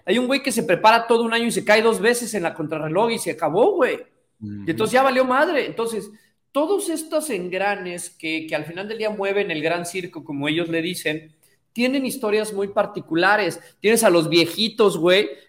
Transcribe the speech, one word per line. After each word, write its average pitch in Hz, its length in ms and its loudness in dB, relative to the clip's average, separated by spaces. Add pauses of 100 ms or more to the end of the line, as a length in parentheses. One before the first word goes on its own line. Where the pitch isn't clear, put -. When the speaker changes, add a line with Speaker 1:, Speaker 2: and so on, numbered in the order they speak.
Speaker 1:
Hay 202 140 2
un 254 80 2
güey 269 160 0
que 269 100 -4
se 226 120 0
prepara 226 420 4
todo 233 180 2
un 226 100 -2
año 233 120 0
y 226 60 0
se 175 120 -2
cae 214 200 4
dos 220 160 4
veces 233 340 0
en 190 100 -2
la 160 120 -4
contrarreloj 160 560 -2
y 226 80 -2
se 165 120 -4
acabó, 170 440 2
güey. 233 220 0 (440)
Speaker 2:
Ujú. 104 260 -12
Speaker 1:
Y 165 40 -2
entonces 214 220 -2
ya 262 100 4
valió 254 220 2
madre. 277 420 0
Entonces, 220 420 -6 (420)
todos 339 380 0
estos 320 400 -4
engranes 185 800 -4
que, 160 380 -6
que 165 80 -4
al 151 100 -4
final 175 220 -10
del 220 100 -8
día 214 140 -2
mueven 196 400 -2
el 156 100 -4
gran 170 240 -2
circo, 175 380 -10
como 143 240 -6
ellos 165 220 -2
le 165 120 -2
dicen, 160 540 -6 (380)
tienen 254 320 0
historias 214 480 -2
muy 196 160 -4
particulares. 196 880 0 (220)
Tienes 220 240 4
a 208 40 8
los 170 200 4
viejitos, 175 680 2
güey, 180 320 4 (200)